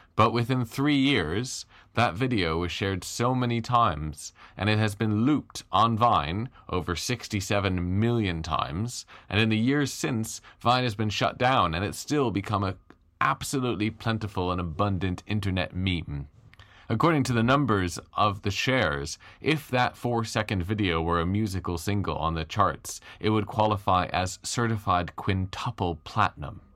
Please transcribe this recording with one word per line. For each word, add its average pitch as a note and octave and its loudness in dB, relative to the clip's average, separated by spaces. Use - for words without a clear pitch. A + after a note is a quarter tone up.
but A2 4
within A#2+ 0
three C#3+ 0
years, B2 0
that G#2+ 2
video G2 0
was F2 -2
shared G2 -2
so B2 -2
many A#2+ 0
times, E2+ -2
and G#2 0
it G#2+ 4
has G#2+ 2
been G#2+ 2
looped - 0
on G#2+ 4
Vine G2+ 2
over F2 -2
sixty-seven G2 -2
million G#2+ 0
times, D#2+ -4
and G2 0
in A2 4
the A2 2
years C3+ 2
since, A#2 -4
Vine B2+ 2
has A#2 0
been G#2+ 0
shut - 0
down, B2 4
and F2+ -2
it's E2+ -4
still C#3+ 0
become G2+ -2
a F#2+ -2
absolutely B2+ 0
plentiful G#2 -2
and F2+ -2
abundant F2+ 0
internet G2 -2
meme. E2 -2
According C#3+ 4
to B2 0
the A#2 2
numbers A2+ 2
of G2+ 0
the G2+ -2
shares, E2+ 0
if D3+ -2
that B2 0
four-second A2+ -2
video F#2 0
were E2+ 2
a E2 0
musical F#2 -2
single F2 -2
on D#2+ 0
the D#2+ -2
charts, E2+ -2
it G#2 0
would G#2+ 2
qualify G2+ 2
as F2+ -2
certified G2+ -2
quintuple F#2+ -2
platinum. - -2